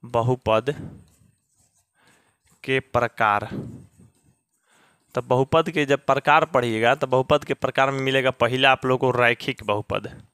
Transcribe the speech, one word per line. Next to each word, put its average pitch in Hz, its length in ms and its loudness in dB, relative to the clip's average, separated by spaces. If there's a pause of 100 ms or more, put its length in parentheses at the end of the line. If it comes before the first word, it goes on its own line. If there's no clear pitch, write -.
बहुपद 120 680 0 (1900)
के 131 160 0
प्रकार, 110 640 0 (1700)
तो 123 80 -4
बहुपद 135 480 2
के 160 160 0
जब 139 200 0
प्रकार 147 380 2
पढ़िएगा, 120 500 0
तो 147 120 -4
बहुपद 131 380 2
के 135 100 -4
प्रकार 135 360 -2
में 135 100 -6
मिलेगा 135 300 0
पहला 131 420 0
आप 131 140 -4
लोगों 127 260 0
को 123 60 -2
रैखिक 120 460 -2
बहुपद 104 440 -4 (260)